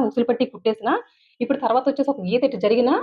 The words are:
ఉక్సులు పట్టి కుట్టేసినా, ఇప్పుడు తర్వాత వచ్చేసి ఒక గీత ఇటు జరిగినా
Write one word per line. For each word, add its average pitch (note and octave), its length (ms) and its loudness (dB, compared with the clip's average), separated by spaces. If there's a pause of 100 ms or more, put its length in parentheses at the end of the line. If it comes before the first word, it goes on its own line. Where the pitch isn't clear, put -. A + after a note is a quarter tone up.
ఉక్సులు A#3 240 0
పట్టి B3 200 0
కుట్టేసినా, A3 480 -4 (480)
ఇప్పుడు C4+ 180 -2
తర్వాత B3 280 0
వచ్చేసి C#4 240 0
ఒక A#3 100 -4
గీత A3 220 -2
ఇటు A#3+ 140 0
జరిగినా A#3 440 2